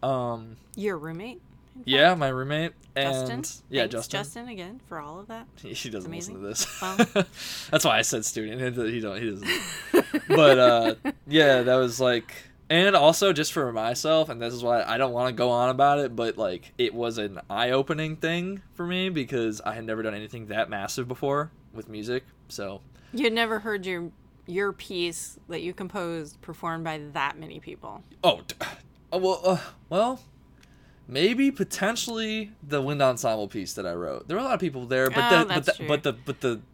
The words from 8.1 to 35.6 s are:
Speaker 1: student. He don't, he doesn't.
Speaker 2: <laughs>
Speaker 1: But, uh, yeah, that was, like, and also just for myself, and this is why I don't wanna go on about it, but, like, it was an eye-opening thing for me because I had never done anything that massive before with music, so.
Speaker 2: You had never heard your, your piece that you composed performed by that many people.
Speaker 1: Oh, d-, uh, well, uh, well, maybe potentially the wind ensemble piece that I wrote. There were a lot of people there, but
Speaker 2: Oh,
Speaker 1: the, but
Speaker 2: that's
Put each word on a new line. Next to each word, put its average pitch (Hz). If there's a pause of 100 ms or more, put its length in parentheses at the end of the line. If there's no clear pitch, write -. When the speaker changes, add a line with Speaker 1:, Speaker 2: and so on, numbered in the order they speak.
Speaker 1:
student. 110
He 120
don't, 101
he 117
doesn't. 101
Speaker 2:
<laughs> -
Speaker 1:
But, 147
uh, 117 (320)
yeah, 143
that 127
was, 123
like, 123 (360)
and 185
also 165
just 151
for 131
myself, 123
and 120
this 117
is 120
why 117
I 113
don't 131
wanna 123
go 123
on 120
about 143
it, 131
but, 113
like, 92
it 123
was 117
an 101 (100)
eye-opening 139
thing 175 (120)
for 175
me 185
because 120
I 107
had 113
never 110
done 110
anything 107
that 104
massive 104
before 143 (220)
with 110
music, 110 (240)
so. 98 (320)
Speaker 2:
You 240
had 233
never 226
heard 208
your, 170 (360)
your 196
piece 175 (100)
that 165
you 170
composed 170
performed 165
by 156 (120)
that 143
many 160
people. - (200)
Speaker 1:
Oh, 98
d-, - (580)
uh, 175
well, 185
uh, 180 (300)
well, 233 (880)
maybe 226
potentially 220 (140)
the 143
wind 139
ensemble 117
piece 95
that 98
I 85
wrote. 80
There 165
were 233
a -
lot 262
of 180
people 135
there, 131
but - (140)
Speaker 2:
Oh, 233
Speaker 1:
the, 226
but 208
Speaker 2:
that's 175